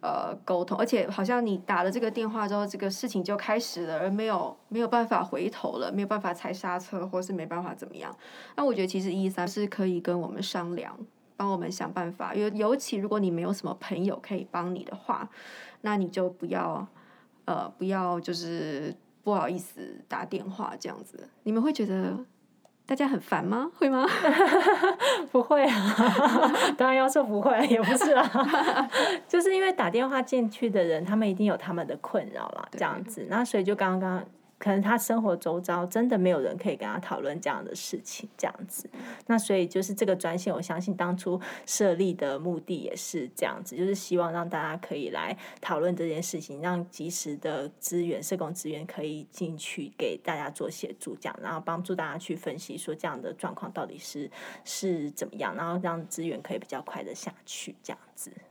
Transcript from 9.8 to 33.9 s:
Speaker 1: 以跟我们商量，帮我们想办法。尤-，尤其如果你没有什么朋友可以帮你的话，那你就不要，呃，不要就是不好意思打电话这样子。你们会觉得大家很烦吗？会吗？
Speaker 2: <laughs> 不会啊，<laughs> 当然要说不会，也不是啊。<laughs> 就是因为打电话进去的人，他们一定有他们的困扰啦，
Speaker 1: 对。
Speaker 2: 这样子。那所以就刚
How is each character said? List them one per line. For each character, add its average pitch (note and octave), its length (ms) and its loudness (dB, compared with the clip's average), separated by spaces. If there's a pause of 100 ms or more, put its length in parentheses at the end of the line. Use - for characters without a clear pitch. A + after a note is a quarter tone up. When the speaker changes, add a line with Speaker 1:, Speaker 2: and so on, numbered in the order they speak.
Speaker 1:
以 F3 140 2
跟 F3 180 0
我 E3+ 80 -4
们 - 160 -6
商 F3 320 -4
量， - 200 -8 (400)
帮 G3+ 160 0
我 F#3+ 60 0
们 F3 140 -4
想 F#3+ 200 -4
办 F3 200 -2
法。 - 240 -6
尤-， G#3 180 2
尤 G#3+ 220 2
其 - 220 -4
如 G3+ 120 -2
果 G#3 100 2
你 F#3+ 120 4
没 E3+ 100 0
有 F3 100 0
什 G3 140 -4
么 D#3 140 -4
朋 F3+ 260 -2
友 G#3 160 0
可 - 140 -8
以 F#3 160 -4
帮 F3+ 220 -2
你 - 100 -6
的 - 120 -10
话， - 320 -4 (540)
那 G#3 160 0
你 F#3+ 100 2
就 F#3 220 0
不 F3+ 160 -8
要， F3 420 -4 (580)
呃， E3+ 220 -2 (100)
不 F#3 80 -4
要 F#3 340 2
就 E3+ 140 -4
是 D#3 600 -4 (300)
不 G#3 100 2
好 D#3+ 160 2
意 F3+ 80 -2
思 - 500 -12
打 - 160 -4
电 F3 240 -6
话 F#3+ 320 -6
这 - 80 -10
样 - 160 -10
子。 - 240 -18 (160)
你 G#3+ 80 0
们 A3+ 100 4
会 D4 120 4
觉 A#3+ 120 0
得 F#3 320 0 (680)
大 C4 100 0
家 C#4 120 2
很 C4+ 120 2
烦 E3 240 0
吗？ A#3+ 340 0
会 C#4 120 6
吗？ C4 160 4 (600)
Speaker 2:
<laughs> G4+ 640 4
不 B3+ 100 8
会 C#4+ 240 6
啊， G#3+ 300 4 (280)
<laughs> D4 540 6
当 B3+ 100 6
然 C4 80 6
要 C4 140 6
说 C#4 140 4
不 G#3+ 180 0
会， B3 260 6
也 A3+ 140 6
不 G#3+ 160 4
是 F4 140 6
啊。 C4+ 800 4
<laughs> G4 360 2
就 F4 140 6
是 F#4+ 140 6
因 F#4+ 60 4
为 F#4+ 120 4
打 A#3 160 2
电 A#3+ 180 2
话 C4 140 2
进 B3 280 2
去 A3+ 200 0
的 F#3+ 140 4
人， E3 200 2
他 G3 120 2
们 A3 120 4
一 G3 60 2
定 G3+ 120 2
有 F#3+ 120 4
他 F3+ 160 -4
们 E3+ 140 -2
的 - 100 -4
困 - 320 -2
扰 A1+ 200 -6
啦， - 220 -10
Speaker 1:
对。 - 80 -12
Speaker 2:
这 E3+ 60 0
样 D3+ 200 -4
子。 - 240 -10
那 A3+ 140 2
所 A3+ 160 2
以 F#3+ 40 2
就 G3+ 120 2
刚 F#3+ 240 2